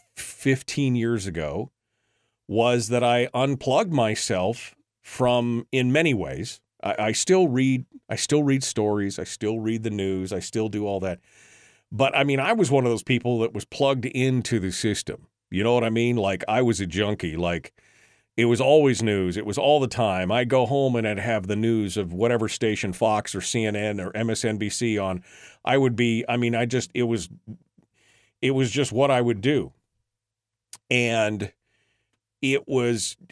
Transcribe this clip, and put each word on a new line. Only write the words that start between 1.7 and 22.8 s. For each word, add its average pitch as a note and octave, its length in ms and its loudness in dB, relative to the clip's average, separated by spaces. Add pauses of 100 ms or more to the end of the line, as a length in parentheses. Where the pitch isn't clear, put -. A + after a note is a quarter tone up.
was A#2 420 2
that A#2+ 140 2
I A#2+ 300 2
unplugged C3+ 600 0
myself A2 840 -2 (260)
from, A#2+ 720 0
in B2+ 200 2
many D3+ 220 4
ways. F2 460 -6 (240)
I, G2 160 -2
I G#2+ 140 0
still F#3 340 4
read, C3 380 2 (240)
I A2 80 -4
still D3 260 2
read C3+ 200 2
stories, G#2 540 -2
I F2 60 -6
still A2 360 -4
read A2 240 -2
the A2+ 60 -4
news, F#2+ 440 -2
I F#2+ 60 -4
still A2 280 -4
do G#2 180 -4
all G2 140 -2
that. F#2 200 -4 (720)
But, C3 240 0
I C#3 100 4
mean, C#3 160 0
I F3 100 0
was G#3 180 2
one C3+ 140 4
of A#2+ 80 2
those A2 120 -2
people B2 360 0
that A2+ 140 -2
was G#2 100 -6
plugged C3+ 420 0
into B2+ 540 0
the F#2 120 -2
system. - 560 -4 (220)
You F#2 140 0
know A#2 100 4
what A#2+ 100 4
I A2+ 60 0
mean? A#2 280 2
Like, G2 300 0
I A2+ 160 2
was A2+ 160 2
a G2 80 -4
junkie. F#2 500 -2
Like, F2 360 -4 (640)
it A2+ 100 2
was A#2 140 4
always C3+ 440 6
news. F#2+ 340 0
It G#2+ 80 -6
was G#2 140 -4
all D3 200 4
the C3 80 0
time. F#2 440 0
I'd B2 180 0
go C3 160 2
home C3+ 300 0
and A2+ 120 0
I'd G#2 120 -2
have G#2 260 -2
the G#2 100 -2
news G#2+ 420 0
of F#2 140 -4
whatever A2 380 0
station, G#2+ 420 -2